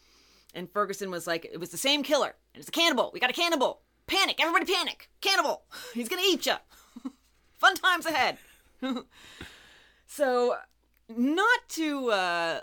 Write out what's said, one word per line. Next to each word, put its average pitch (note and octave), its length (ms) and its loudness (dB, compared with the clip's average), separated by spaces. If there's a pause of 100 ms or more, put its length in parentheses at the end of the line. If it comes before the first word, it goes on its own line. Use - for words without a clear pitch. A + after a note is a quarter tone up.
(540)
And F3 160 -12
Ferguson G3 400 -4
was E3+ 160 -8
like, E3 260 -4
"It E3 60 -10
was E3+ 120 -10
the E3+ 60 -12
same C#4 280 0
killer, C4 320 0 (180)
and - 60 -20
it's - 80 -16
a - 40 -18
cannibal. D4+ 400 2
We - 60 -8
got B3+ 120 0
a - 40 -4
cannibal! E4 460 0 (260)
Panic, F4 340 2
everybody E4+ 320 2
panic! E4+ 380 -2 (100)
Cannibal. F4+ 440 2 (140)
<laughs> - 140 -16
He's A#3 160 -6
gonna F4+ 160 -4
eat F4+ 220 2
ya." A#3 120 0 (460)
<laughs> - 540 -20
Fun F#4 160 6
times F4 320 0
ahead. C4 320 0 (420)
<laughs> C4 120 -2 (1120)
So, B3 500 0 (520)
not E4 520 2 (100)
to, C#4+ 400 -2
uh, E3+ 520 0